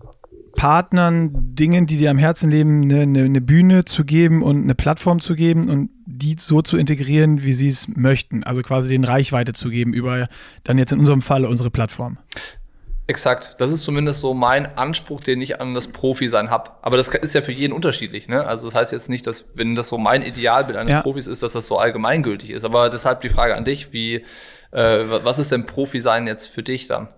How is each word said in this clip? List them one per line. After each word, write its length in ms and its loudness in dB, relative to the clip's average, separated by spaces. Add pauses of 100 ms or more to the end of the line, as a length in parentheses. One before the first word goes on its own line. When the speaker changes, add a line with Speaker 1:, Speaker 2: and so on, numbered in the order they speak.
(580)
Speaker 1:
Partnern, 760 2
Dingen, 540 2
die 80 0
dir 160 2
am 60 4
Herzen 340 2
leben, 320 4
eine, 200 4
eine, 200 4
eine 160 4
Bühne 460 6
zu 180 -2
geben 400 4
und 200 2
eine 120 2
Plattform 460 0
zu 120 -2
geben 360 2
und 220 -2 (140)
die 320 -4
so 240 2
zu 140 0
integrieren, 680 2
wie 100 2
sie 160 2
es 180 -4
möchten. 560 0
Also 200 -4
quasi 260 -2
denen 160 2
Reichweite 480 0
zu 160 -6
geben 240 -2
über 340 -4 (380)
dann 120 2
jetzt 140 2
in 80 0
unserem 220 4
Fall 240 0
unsere 260 -2
Plattform. 460 -6 (920)
Speaker 2:
Exakt. 520 -2
Das 120 0
ist 120 -4
zumindest 360 -2
so 140 -2
mein 440 0
Anspruch, 440 -6
den 180 -2
ich 220 -8
an 120 -6
das 140 -6
Profi-Sein 640 -2
hab. 320 -4
Aber 160 0
das 100 2
ist 260 -4
ja 100 2
für 100 -8
jeden 180 -2
unterschiedlich, 560 -6
ne? 180 -2
Also 220 -6
das 80 -6
heißt 160 2
jetzt 160 -10
nicht, 180 -6
dass, 200 -8 (100)
wenn 180 -2
das 140 -4
so 100 -6
mein 240 2
Idealbild 560 -2
eines 140 -2
Speaker 1:
Ja. 100 2
Speaker 2:
Profis 260 -6
ist, 160 -8
dass 100 -6
das 120 -6
so 120 -2
allgemeingültig 720 -2
ist. 160 -10
Aber 240 2
deshalb 320 -4
die 80 -8
Frage 260 2
an 80 -6
dich, 300 -6
wie, 220 -4 (560)
äh, 380 2
wa-, 140 0
was 160 0
ist 140 -2
denn 120 -2
Profi-Sein 640 -2
jetzt 200 -8
für 140 -12
dich 260 -8
dann? 200 -6 (100)